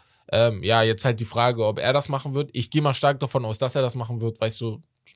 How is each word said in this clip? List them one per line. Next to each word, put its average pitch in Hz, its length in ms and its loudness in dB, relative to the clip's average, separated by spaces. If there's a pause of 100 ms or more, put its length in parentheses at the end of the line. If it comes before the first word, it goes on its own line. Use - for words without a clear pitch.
(320)
Ähm, 110 320 2
ja, 113 200 4
jetzt 113 200 2
halt 117 160 2
die 117 60 -6
Frage, 117 400 0
ob 107 140 0
er 127 140 2
das 143 160 0
machen 135 240 -6
wird. 139 200 -2
Ich 127 160 -4
geh 151 120 0
mal 143 120 2
stark 143 260 2
davon 127 260 -2
aus, 107 120 -4
dass 127 180 -2
er 139 60 2
das 123 140 0
machen 117 260 -6
wird. 113 180 -4
Weißt 110 220 -2
du, 110 200 -6 (340)